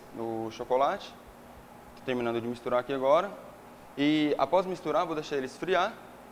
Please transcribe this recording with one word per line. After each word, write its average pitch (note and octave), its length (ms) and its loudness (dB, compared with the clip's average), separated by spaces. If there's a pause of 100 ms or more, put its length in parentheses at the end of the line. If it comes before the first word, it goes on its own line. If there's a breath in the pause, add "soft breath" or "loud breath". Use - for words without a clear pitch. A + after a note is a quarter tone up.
(140)
no A2+ 380 -4
chocolate. C3+ 600 0 (840)
Tô - 80 -18
terminando A#2+ 360 0
de A2+ 80 -4
misturar A#2+ 340 0
aqui C#3 120 -2
agora. D3 420 4 (640)
E D3 400 4
após F3+ 300 4
misturar, E3 360 0
vou E3 120 -2
deixar D3 220 -4
ele C3 100 -2
esfriar F#3 440 0 (400)